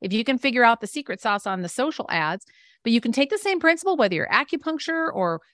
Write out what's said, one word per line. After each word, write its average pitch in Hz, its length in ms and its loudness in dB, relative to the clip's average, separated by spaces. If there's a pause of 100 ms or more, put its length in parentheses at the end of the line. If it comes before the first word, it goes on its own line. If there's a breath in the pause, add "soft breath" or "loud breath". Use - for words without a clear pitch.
if 190 100 -6
you 220 120 0
can 262 160 0
figure 247 240 2
out 233 180 6
the 214 60 -8
secret 277 340 -10
sauce 202 240 -2
on 190 160 -4
the 175 80 -6
social - 400 -4
ads, 165 360 -2 (380 soft breath)
but 233 80 0
you 233 100 4
can 233 100 0
take 277 180 2
the 415 80 0
same 392 220 -2
principle, 339 360 2
whether 208 200 2
you're - 140 0
acupuncture 320 840 -2
or 170 280 -2 (120)